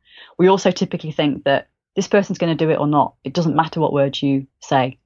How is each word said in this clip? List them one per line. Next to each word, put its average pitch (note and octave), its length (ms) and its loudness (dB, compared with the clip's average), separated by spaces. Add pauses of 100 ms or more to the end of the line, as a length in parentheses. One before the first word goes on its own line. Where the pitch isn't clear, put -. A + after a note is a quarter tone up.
(380)
We F3+ 100 4
also F#3+ 240 2
typically E3 400 -6
think D3 340 -2
that C#3 240 0 (260)
this F#3 120 -2
person's G3 300 0
gonna E3 180 0
do D#3 140 0
it D#3 100 0
or D3 80 -2
not. D3 360 2
It C#3 100 -10
doesn't D#3+ 220 0
matter D#3+ 240 0
what D3+ 140 0
words C#3 280 0
you C3+ 260 0 (140)
say. C3 440 -2